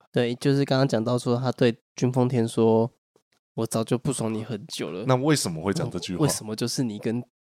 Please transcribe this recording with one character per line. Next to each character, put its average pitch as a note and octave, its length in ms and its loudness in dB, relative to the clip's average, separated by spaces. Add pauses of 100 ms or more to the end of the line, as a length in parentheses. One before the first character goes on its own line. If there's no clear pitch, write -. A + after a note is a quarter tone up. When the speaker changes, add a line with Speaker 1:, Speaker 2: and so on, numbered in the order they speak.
(120)
Speaker 1:
对， A#2+ 240 0
就 C#3 200 2
是 C#3 100 2
刚 C3+ 120 2
刚 C3 100 4
讲 A2 160 0
到 B2 140 0
说， A#2+ 200 0
他 B2+ 140 0
对 A#2+ 260 2 (180)
君 B2 160 0
风 B2+ 160 2
天 A#2 200 2
说 A2+ 420 4 (680)
：“我 A#2 100 -2
早 A2+ 180 -2
就 A#2+ 140 0
不 C3+ 140 -4
爽 A2+ 220 -4
你 A2 100 -6
很 A2+ 240 -8
久 - 220 -8
了。” F2+ 180 -8
Speaker 2:
那 C3 80 4
为 C#3+ 200 2
什 G#2 160 -2
么 D#2+ 120 -6
会 G2 100 0
讲 - 180 -2
这 F2+ 80 -6
句 F2+ 160 -6
话？ - 80 0
Speaker 1:
为 - 60 4
什 - 160 -4
么 G#2+ 100 -8
就 A#2+ 120 -4
是 C3+ 160 -4
你 G#2 140 -4
跟 A#2 260 -4 (200)